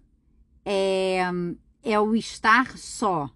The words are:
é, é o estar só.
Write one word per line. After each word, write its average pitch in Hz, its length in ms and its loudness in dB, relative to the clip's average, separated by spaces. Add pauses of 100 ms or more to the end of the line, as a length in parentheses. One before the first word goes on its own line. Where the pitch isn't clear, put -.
(640)
é, 190 560 0 (600)
é 214 160 0
o 214 160 2
estar 226 640 2
só. 165 580 -2